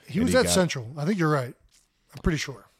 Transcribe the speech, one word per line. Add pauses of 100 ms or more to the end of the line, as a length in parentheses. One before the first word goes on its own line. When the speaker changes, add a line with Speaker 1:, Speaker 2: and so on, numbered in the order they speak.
Speaker 1:
He
Speaker 2:
And
Speaker 1:
was
Speaker 2:
he
Speaker 1:
at
Speaker 2:
got
Speaker 1:
Central. (100)
I
think
you're
right. (600)
I'm
pretty
sure. (140)